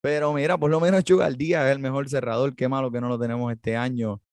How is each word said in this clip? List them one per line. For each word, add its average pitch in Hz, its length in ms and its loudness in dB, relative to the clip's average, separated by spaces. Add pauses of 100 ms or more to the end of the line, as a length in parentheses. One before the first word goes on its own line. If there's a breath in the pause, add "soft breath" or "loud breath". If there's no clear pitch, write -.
Pero 147 320 0
mira, 151 240 0
por 151 120 0
lo 160 100 2
menos 185 280 4
Sugar 185 280 4
Díaz 156 300 0
es 135 60 4
el 139 80 0
mejor 135 300 -4
cerrador. 127 460 -2
Qué 127 120 -2
malo 131 240 -2
que 120 100 -4
no 123 60 -4
lo 123 100 -2
tenemos 120 340 -2
este 113 240 -4
año. 117 460 -2 (120)